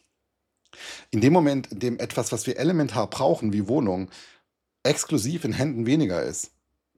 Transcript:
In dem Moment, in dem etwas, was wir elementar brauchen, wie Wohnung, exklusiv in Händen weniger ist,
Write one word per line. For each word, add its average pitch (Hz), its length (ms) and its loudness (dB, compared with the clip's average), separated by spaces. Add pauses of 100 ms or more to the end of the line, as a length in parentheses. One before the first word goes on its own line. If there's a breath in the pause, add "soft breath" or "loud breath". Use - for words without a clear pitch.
(1120 loud breath)
In 110 80 0
dem 131 140 6
Moment, 143 340 4
in 104 120 -12
dem 120 200 -4
etwas, 117 320 -4
was 113 160 -4
wir 123 100 -4
elementar 143 520 0
brauchen, 131 420 0
wie 101 160 0
Wohnung, 95 420 0 (760 loud breath)
exklusiv 147 600 0
in 110 80 -2
Händen 123 340 -2
weniger 113 380 2
ist, - 280 -8 (460)